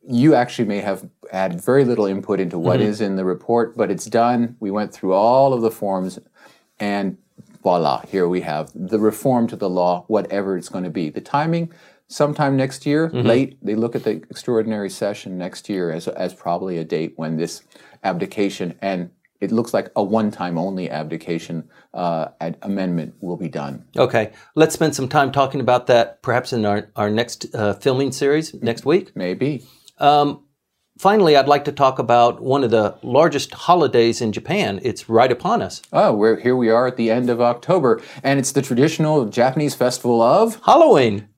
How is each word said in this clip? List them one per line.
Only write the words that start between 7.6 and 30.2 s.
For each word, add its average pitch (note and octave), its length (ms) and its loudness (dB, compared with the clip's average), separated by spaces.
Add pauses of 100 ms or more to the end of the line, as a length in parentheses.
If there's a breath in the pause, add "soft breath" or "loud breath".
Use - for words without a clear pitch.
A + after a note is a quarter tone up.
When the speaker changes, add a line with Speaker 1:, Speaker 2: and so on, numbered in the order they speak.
Speaker 1:
voila, E2 440 0
here F#2 200 0
we F2+ 140 -2
have D#2 340 -6
the F#2+ 240 -4
reform A#2 480 0
to - 80 -8
the F#2+ 140 -4
law, F2+ 380 0
whatever G2 500 -2
it's E2 100 -10
gonna F#2 220 -8
be. D#2 200 -4
The - 120 -10
timing, E3 500 -2 (380 soft breath)
sometime D3 480 0
next C3 280 -4
year, D3+ 220 0
Speaker 2:
Mm-hmm. B2 180 -2
Speaker 1:
late, B2+ 400 2
they G#2+ 100 -2
look A#2 200 -2
at A2 80 -4
the A2 80 0 (180)
extraordinary G#2+ 600 -4
session G2+ 480 -8
next F2+ 320 -12
year F2+ 240 -4
as, E2 160 -8
as F2+ 240 -6
probably F2 440 -6
a D#2+ 60 -6
date D#2+ 320 -4
when D#2+ 220 -6
this E2+ 240 -6 (420 soft breath)
abdication, F#2+ 800 -4
and F2+ 300 -4 (300)
it G2+ 120 -4
looks A#2 200 -2
like G2+ 220 -2
a G#2+ 80 0
one-time G2+ 540 -2
only F#2 320 -6
abdication, D#2+ 760 -8 (300 soft breath)
uh, E2+ 340 -4 (140)
ad-, E2+ 200 -8
amendment F#2 600 -4
will F2 160 -6
be E2+ 100 -8
done. C#2+ 380 -10 (100)
Speaker 2:
Okay. B2 380 0 (220 soft breath)
Let's D#3 180 4
spend D#3 220 0
some C3 120 -4
time C3+ 240 0
talking C3+ 300 -2
about B2 260 2
that, A#2+ 340 2
perhaps B2 300 -2
in A2+ 140 -2
our, G#2 320 -2
our G#2 120 0
next, A2 360 -4 (100)
uh, G#2 200 0
filming C3+ 360 0
series D3 440 -2
next A#2 300 -4
week. F3 300 0
Speaker 1:
Maybe. A#2+ 480 -4 (340 soft breath)
Speaker 2:
Um, D3 460 2 (540)